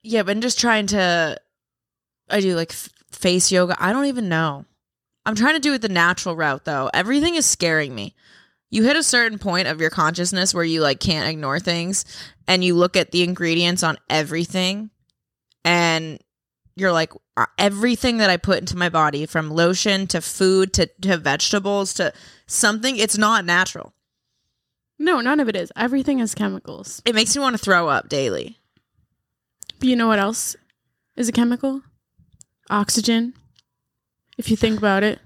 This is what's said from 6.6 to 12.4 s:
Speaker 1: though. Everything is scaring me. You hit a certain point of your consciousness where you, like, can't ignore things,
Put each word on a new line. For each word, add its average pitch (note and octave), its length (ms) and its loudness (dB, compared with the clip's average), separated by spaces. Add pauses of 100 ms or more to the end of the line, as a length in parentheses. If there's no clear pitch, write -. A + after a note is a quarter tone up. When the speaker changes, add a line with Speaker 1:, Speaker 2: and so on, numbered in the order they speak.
Speaker 1:
though. C#3 280 -2
Everything C#4+ 420 0
is D4+ 100 0
scaring D#3 480 0
me. G#2 220 -12 (560)
You G#3+ 120 2
hit C#4 120 4
a D#4+ 80 0
certain A3+ 340 0
point F3+ 300 -2
of D#3 120 -4
your D#3+ 120 0
consciousness F3+ 640 0
where F3 100 -2
you, D#3+ 180 0
like, C#3+ 180 0
can't D#3 300 -2
ignore D3+ 300 -4
things, F3 460 -4 (420)